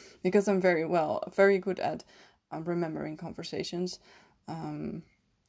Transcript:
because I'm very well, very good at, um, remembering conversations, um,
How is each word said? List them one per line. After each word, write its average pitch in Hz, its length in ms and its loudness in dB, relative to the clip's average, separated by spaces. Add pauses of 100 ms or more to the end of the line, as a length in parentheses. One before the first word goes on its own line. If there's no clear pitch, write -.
(220)
because 196 260 4
I'm 196 120 2
very 175 240 4
well, 160 400 0 (100)
very 196 240 6
good 185 220 -2
at, 156 240 -4 (480)
um, 156 120 -8
remembering 156 520 -4
conversations, 170 840 -6 (480)
um, 156 560 -8 (460)